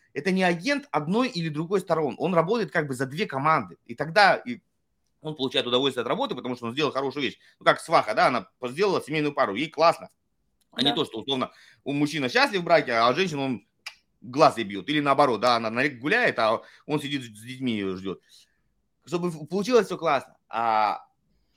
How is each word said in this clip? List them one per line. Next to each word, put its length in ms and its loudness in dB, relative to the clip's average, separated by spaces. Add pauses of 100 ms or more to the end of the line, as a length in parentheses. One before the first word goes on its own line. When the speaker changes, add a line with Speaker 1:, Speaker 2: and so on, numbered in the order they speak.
(120)
Speaker 1:
это 180 -4
не 140 2
агент 480 0
одной 360 0
или 200 -6
другой 320 -2
стороны. 380 -2
Он 160 -2
работает 360 0
как 160 -2
бы 80 -6
за 120 -4
две 200 -4
команды. 500 0 (100)
И 80 -14
тогда 420 4
и 240 -8 (640)
он 140 -8
получает 300 -2
удовольствие 360 0
от 60 -4
работы, 260 -2
потому 220 -6
что 100 -10
он 60 -6
сделал 200 -2
хорошую 320 -4
вещь. 140 -6 (220)
Ну, 60 -10
как 140 4
сваха, 340 2
да, 140 4
она 200 -2 (160)
сделала 380 -2
семейную 320 -4
пару, 220 0
ей 140 -4
классно. 400 2 (640)
А 100 -4
не 100 2
Speaker 2:
Да. 20 -6
Speaker 1:
то, 120 -2
что, 140 -12
условно, 320 -4 (320)
у 80 -4
мужчины 380 0
счастлив 320 0
в 20 -10
браке, 300 2
а 200 6
женщина, 280 -2
он 260 -6 (540)
глаз 360 4
ей 60 -2
бьёт. 260 -8
Или 100 0
наоборот, 400 4
да, 160 4
она 140 -2
на 140 -2
реке 120 -4
гуляет, 420 0
а 240 2 (240)
он 140 -2
сидит 240 -6
с, 20 -14
с 180 -20
детьми 300 -4
её 220 -2
ждёт. 240 -6 (840)
Чтобы 240 -4
в-, 160 -12
получилось 400 2
всё 120 -8
классно. 380 -2 (120)
А 580 0 (500)